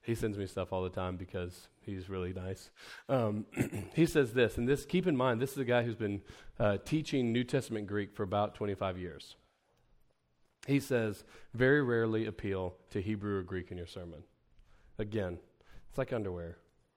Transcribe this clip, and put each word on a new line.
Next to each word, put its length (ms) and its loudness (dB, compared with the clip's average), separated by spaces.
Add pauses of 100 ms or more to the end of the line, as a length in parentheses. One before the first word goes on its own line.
he 140 0
sends 200 -2
me 100 -2
stuff 260 -4
all 100 0
the 80 -2
time 260 -4
because 520 -8 (120)
he's 300 -8
really 220 -2
nice. 380 -8 (380)
Um, 380 2 (220)
<clears throat> 260 -8
he 100 6
says 300 4
this, 240 4
and 100 2
this, 160 2
keep 220 2
in 100 4
mind, 240 2
this 120 0
is 60 -6
a 60 -2
guy 200 4
who's 100 -2
been, 280 -2 (360)
uh, 260 4
teaching 480 2
New 120 2
Testament 420 -2
Greek 260 -2
for 120 -4
about 320 2
twenty-five 420 -2
years. 380 -10 (1300)
He 140 4
says, 440 0 (300)
"Very 280 6
rarely 440 2
appeal 480 -2 (160)
to 100 -2
Hebrew 380 -2
or 40 -2
Greek 280 -6
in 60 -8
your 100 -8
sermon." 380 -12 (720)
Again, 400 -2 (500)
it's 100 -6
like 140 -2
underwear, 460 -4 (380)